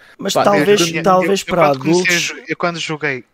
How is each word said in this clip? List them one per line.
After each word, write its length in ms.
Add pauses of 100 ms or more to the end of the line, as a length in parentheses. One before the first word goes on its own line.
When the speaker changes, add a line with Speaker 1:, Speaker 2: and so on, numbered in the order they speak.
(180)
Speaker 1:
Mas 160
Speaker 2:
Pá, 100
Speaker 1:
talvez, 380
Speaker 3:
eu, 140
eu, 60
Speaker 1:
talvez 380
Speaker 3:
eu 60
Speaker 1:
para 240
Speaker 3:
quando 80
comecei 160
a 80
Speaker 1:
adultos 180
Speaker 3:
jo-, 260
eu 100
quando 220
joguei 560